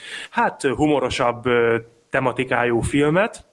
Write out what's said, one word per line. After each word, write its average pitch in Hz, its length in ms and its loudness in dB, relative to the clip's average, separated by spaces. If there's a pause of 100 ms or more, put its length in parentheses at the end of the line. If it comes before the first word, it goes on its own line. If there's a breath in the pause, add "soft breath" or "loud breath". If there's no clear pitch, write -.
(300 loud breath)
hát, - 320 -2
humorosabb, 127 840 0
ö, 117 300 4 (340)
tematikájú 123 720 0
filmet. 151 720 0